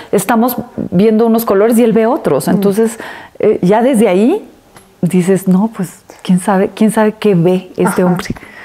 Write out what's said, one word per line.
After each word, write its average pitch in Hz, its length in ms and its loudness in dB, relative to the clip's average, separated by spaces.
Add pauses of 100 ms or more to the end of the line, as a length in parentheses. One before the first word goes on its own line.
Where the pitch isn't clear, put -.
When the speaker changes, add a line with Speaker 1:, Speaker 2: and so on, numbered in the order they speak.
(120)
Speaker 1:
estamos 226 440 0 (360)
viendo 214 340 2
unos 226 200 0
colores 220 320 2
y 240 60 4
él 226 100 2
ve 220 120 2
otros. 226 420 -2
Speaker 2:
Mm. - 40 -2
Speaker 1:
Entonces, 202 480 0 (400)
eh, - 220 0
ya 202 200 2
desde 233 260 2
ahí 220 400 0 (540)
dices, 185 460 0
"No, 185 280 2
pues, 175 140 -8 (340)
quién 185 160 0
sabe, 190 360 0
quién 214 160 2
sabe 214 280 0
qué 208 160 2
ve 180 420 0
este 180 240 -2
Speaker 2:
Ajá. 185 40 2
Speaker 1:
hombre". 175 220 -2 (380)